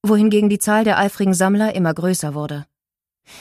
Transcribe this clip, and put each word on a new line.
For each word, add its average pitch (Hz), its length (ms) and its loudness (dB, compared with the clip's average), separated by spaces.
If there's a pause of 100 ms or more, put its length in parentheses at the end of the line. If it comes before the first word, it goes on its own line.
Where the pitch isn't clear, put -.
wohingegen 208 480 2
die 202 80 0
Zahl 214 240 0
der 214 160 0
eifrigen 196 360 0
Sammler 196 420 0
immer 165 180 0
größer 165 400 -4
wurde. 147 320 -10 (760)